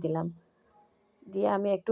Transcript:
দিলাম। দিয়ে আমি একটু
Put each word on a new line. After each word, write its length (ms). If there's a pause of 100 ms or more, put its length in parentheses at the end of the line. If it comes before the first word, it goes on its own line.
দিলাম। 240 (1040)
দিয়ে 160 (100)
আমি 200
একটু 140